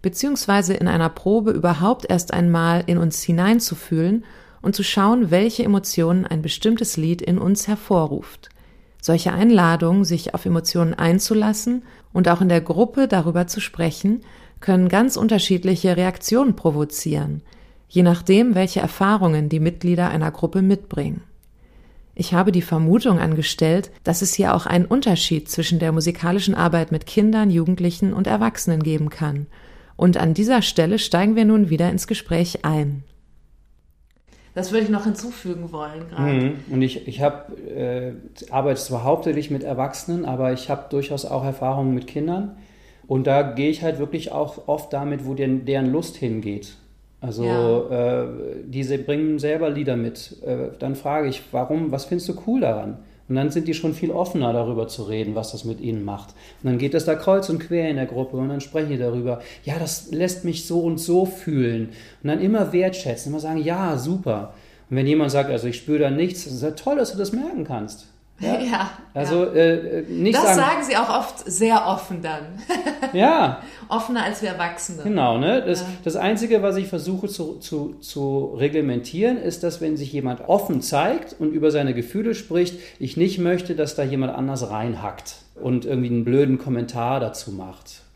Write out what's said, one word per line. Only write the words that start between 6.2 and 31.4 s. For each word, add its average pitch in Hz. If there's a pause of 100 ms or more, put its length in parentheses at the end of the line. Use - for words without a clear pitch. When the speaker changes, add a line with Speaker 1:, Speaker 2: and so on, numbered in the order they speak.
Speaker 1:
ein 156
bestimmtes 220
Lied 165
in 180
uns 196
hervorruft. 175 (520)
Solche 170
Einladungen, 180
sich 165
auf -
Emotionen 170
einzulassen 214 (280)
und 180
auch 170
in 190
der 170
Gruppe 233
darüber 175
zu 208
sprechen, 190 (360)
können 185
ganz 220
unterschiedliche 185
Reaktionen 202
provozieren, 147 (460)
je 180
nachdem, 190
welche 185
Erfahrungen 185
die 156
Mitglieder 175
einer 156
Gruppe 175
mitbringen. 190 (960)
Ich 180
habe 185
die 180
Vermutung 170
angestellt, 160 (140)
dass 175
es 190
hier 190
auch 175
einen 180
Unterschied 175
zwischen 170
der 160
musikalischen 170
Arbeit 165
mit 156
Kindern, 214
Jugendlichen 175
und 196
Erwachsenen 214
geben 156
kann. 147 (480)
Und 180
an 165
dieser 214
Stelle 180
steigen 202
wir 220